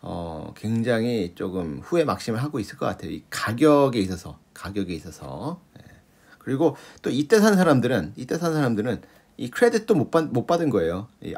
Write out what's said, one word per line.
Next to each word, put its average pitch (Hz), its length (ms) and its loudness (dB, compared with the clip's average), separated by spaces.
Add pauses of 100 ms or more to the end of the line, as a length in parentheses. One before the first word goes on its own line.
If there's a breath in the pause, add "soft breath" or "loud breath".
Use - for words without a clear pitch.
어, 85 540 -10
굉장히 113 800 -2
조금 90 440 -6
후회 170 240 0
막심을 117 380 -2
하고 147 180 -4
있을 110 180 -10
것 135 80 -6
같아요. 98 260 -6
이 80 180 -10
가격에 135 720 2
있어서, 90 400 -6 (140)
가격에 92 400 -6
있어서. 78 680 -10 (180)
예. - 40 -20 (540 soft breath)
그리고 135 380 0 (260 loud breath)
또 - 80 -2
이때 151 300 4
산 208 160 6
사람들은, 131 600 2
이때 135 220 -6
산 165 160 -2
사람들은 120 480 0 (360 soft breath)
이 120 120 -8
크레딧도 226 460 2
못 - 160 0
받-, 160 180 2
못 117 160 -2
받은 170 240 0
거예요. 92 380 0 (140)
이 - 160 -10